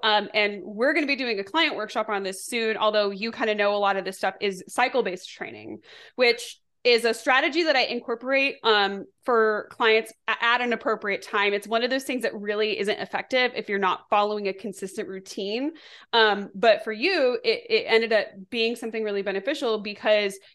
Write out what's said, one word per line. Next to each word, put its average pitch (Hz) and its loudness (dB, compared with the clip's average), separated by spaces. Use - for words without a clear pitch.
um, 214 2
and 208 0
we're 220 0
gonna 302 0
be 277 0
doing 233 -2
a 196 -6
client 311 0
workshop 214 -4
on 196 -2
this 190 -8
soon, 220 -2
although 214 2
you 202 -4
kinda 226 0
know 208 2
a 208 0
lot 196 2
of 190 -4
this 190 -8
stuff, 196 -2
is 190 -4
cycle-based 247 -2
training, 151 -14
which 240 0
is 233 6
a 226 2
strategy 285 2
that 311 2
I 254 4
incorporate, 254 -2
um, 202 2
for 220 2
clients 220 2
a-, 220 0
at 240 4
an 247 0
appropriate 214 -2
time. 202 0
It's 202 -4
one 226 0
of 247 -2
those 262 -2
things 254 -4
that 226 -2
really 214 -2
isn't 202 -2
effective 247 -2
if 220 -6
you're 202 -2
not 185 0
following 208 2
a 190 -2
consistent 196 -10
routine. 202 -6
Um, 208 2
but 208 4
for 220 -6
you, 254 0
it, 220 0
it 220 2
ended 226 4
up 208 2
being 233 0
something 226 -6
really 202 -2
beneficial 214 -2
because 208 0